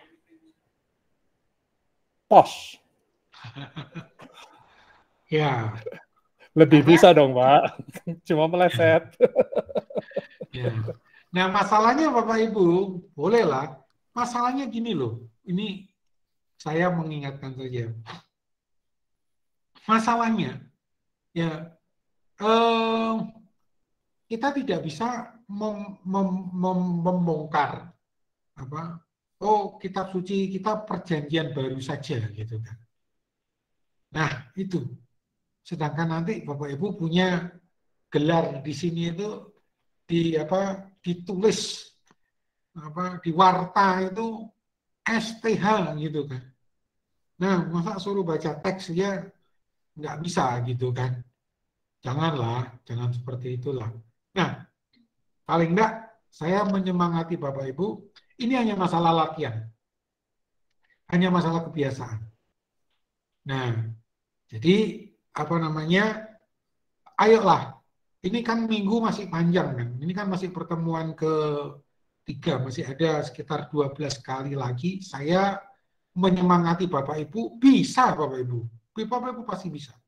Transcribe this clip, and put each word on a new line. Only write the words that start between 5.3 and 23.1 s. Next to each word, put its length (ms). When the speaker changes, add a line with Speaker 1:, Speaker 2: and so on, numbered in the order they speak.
Speaker 2:
Ya. 400
Speaker 1:
Lebih 320
Speaker 2:
Karena 80
Speaker 1:
bisa 240
dong, 160
Pak. 480
<laughs> 320
Cuma 240
meleset. 560
<laughs> 80
Speaker 2:
Ya. 160
Nah, 160
masalahnya 640
Bapak 320
Ibu, 560
bolehlah. 640
Masalahnya 560
gini 240
loh, 320
ini 400
saya 320
mengingatkan 640
saja. 320
Masalahnya, 720
ya, 400
eh, 800